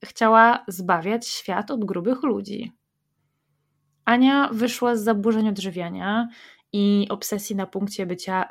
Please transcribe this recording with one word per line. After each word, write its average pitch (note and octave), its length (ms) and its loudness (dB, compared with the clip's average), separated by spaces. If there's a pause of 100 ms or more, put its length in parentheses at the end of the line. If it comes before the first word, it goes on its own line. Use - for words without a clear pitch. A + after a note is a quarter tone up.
chciała A3+ 600 6
zbawiać F#3 600 -2
świat G3+ 440 -6
od A3+ 140 -4
grubych G3 380 -2
ludzi. G#3 500 -4 (1300)
Ania C4 460 4
wyszła A#3+ 440 0
z G#3+ 80 -2
zaburzeń A3 460 2
odżywiania F#3+ 800 -4 (460)
i G3+ 360 2
obsesji G3+ 460 -6
na F#3+ 100 -4
punkcie G3 400 -6
bycia F3+ 460 -4